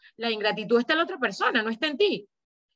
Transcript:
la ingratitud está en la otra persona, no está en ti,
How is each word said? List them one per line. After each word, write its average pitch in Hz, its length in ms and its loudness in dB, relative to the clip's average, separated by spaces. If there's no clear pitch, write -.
la 233 160 -2
ingratitud 214 480 2
está 311 140 0
en 311 40 4
la 339 60 2
otra 359 140 -6
persona, 240 440 0
no 220 80 -4
está 226 160 -4
en 294 120 -4
ti, 381 300 0